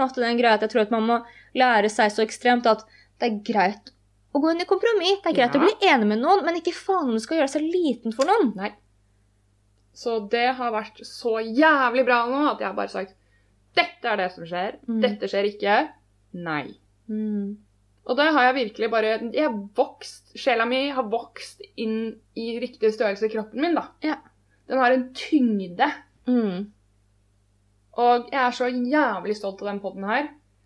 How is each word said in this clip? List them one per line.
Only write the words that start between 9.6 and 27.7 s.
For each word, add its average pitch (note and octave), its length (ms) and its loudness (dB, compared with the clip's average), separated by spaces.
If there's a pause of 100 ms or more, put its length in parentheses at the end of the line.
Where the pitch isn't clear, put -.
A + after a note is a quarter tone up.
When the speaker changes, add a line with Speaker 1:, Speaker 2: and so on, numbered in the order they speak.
Speaker 2:
Så A3+ 240 -4 (100)
det A#3+ 260 0
har B3 160 -4
vært - 360 -6
så A3 320 -4
jævlig B3+ 680 4
bra A#3+ 220 4
nå C#4 240 0
at G#3 80 -4
jeg G#3 80 -4
har F#3+ 80 -6
bare G3 160 -4
sagt, - 220 -8 (600)
«Dette - 300 0
er G#3+ 120 -2
det F3+ 160 -2
som E3+ 120 -16
skjer. F3 300 -6 (120)
Speaker 1:
Mm. A3+ 140 -2
Speaker 2:
Dette G#3 300 -2
skjer G3+ 220 0
ikke. A3 360 0 (440)
Nei.» E3 420 -6 (340)
Speaker 1:
Mm. G#3 460 -4 (520)
Speaker 2:
Og B3 100 0
da D4+ 140 2
har C4 220 4
jeg - 20 0 (180)
virkelig A3 180 -4
bare, A3 400 0
jeg G#3 140 0
har A#3+ 100 -2 (200)
vokst, - 600 -6
sjela A#3 320 0
mi C4 220 0
har C4 140 -4
vokst - 580 -8 (160)
inn A3 380 -4 (200)
i A3+ 240 -6
riktig A#3+ 340 -2
størrelse G#3+ 320 -2
i G#3+ 40 2
kroppen A3 320 -6
min, E4+ 140 0
da. - 120 -4 (160)
Speaker 1:
Ja. D4+ 120 -2 (540)
Speaker 2:
Den C4 80 -2
har B3+ 140 4
en B3+ 220 0
tyngde. A3 760 0 (400)
Speaker 1:
Mm. G#3 400 0 (1300)